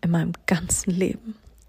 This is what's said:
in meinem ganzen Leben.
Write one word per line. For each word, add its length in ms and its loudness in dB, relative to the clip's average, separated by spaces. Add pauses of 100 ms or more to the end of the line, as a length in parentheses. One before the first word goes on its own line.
in 100 2
meinem 220 2 (120)
ganzen 460 0
Leben. 440 -2 (340)